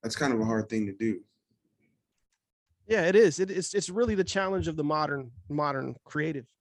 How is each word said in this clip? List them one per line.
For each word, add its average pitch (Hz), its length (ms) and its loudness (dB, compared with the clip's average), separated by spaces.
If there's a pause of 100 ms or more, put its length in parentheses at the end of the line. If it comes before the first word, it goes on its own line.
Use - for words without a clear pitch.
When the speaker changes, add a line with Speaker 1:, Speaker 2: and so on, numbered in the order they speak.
Speaker 1:
That's 226 140 -6
kind 139 180 0
of 110 60 0
a 110 40 0
hard 110 240 0
thing 110 180 -2
to 98 60 -8
do. 107 320 -4 (1600)
Speaker 2:
Yeah, 202 200 2
it 190 100 6
is. 185 240 6
It, 190 100 0
it's, 185 240 -4
it's - 140 -2
really 220 260 0
the 190 80 2
challenge 190 460 -2
of 156 80 -6
the 151 80 -2
modern, 143 480 -2 (160)
modern 139 560 -2
creative. 151 420 -6 (140)